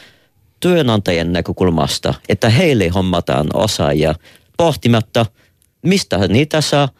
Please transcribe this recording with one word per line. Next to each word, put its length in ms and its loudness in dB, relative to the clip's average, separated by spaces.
työnantajan 760 0
näkökulmasta, 800 -2
että 200 0
heille 380 2
hommataan 680 -2
osaajia 600 0
pohtimatta, 680 0
mistä 460 0
niitä 340 0
saa, 280 0